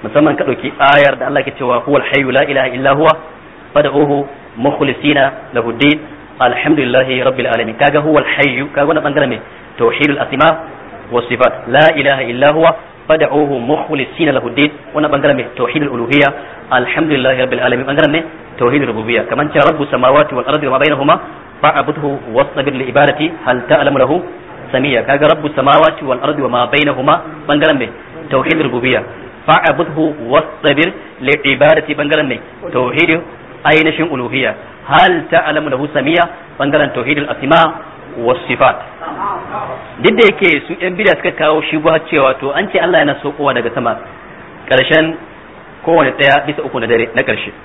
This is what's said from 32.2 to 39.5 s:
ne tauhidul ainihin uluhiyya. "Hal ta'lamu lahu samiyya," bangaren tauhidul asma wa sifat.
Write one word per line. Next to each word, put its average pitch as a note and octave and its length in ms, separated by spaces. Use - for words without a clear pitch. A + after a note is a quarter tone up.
ne A#2 120
tauhidul D3+ 500
ainihin D#3 440
uluhiyya. B2 460
"Hal E3+ 400
ta'lamu D3+ 400
lahu C#3 240
samiyya," D#3 320
bangaren C#3+ 400
tauhidul C#3+ 320
asma D#3+ 320
wa A#2+ 180
sifat. B2 280